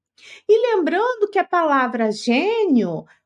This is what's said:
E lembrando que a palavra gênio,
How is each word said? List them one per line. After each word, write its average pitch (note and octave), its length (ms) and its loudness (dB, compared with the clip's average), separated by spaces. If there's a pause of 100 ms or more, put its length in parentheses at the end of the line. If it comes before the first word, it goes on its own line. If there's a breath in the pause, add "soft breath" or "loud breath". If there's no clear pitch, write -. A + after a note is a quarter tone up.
(500 loud breath)
E A4+ 260 4
lembrando G#4 560 0
que G4 60 -4
a F4+ 60 2
palavra C4 680 0
gênio, B3 920 0 (200 soft breath)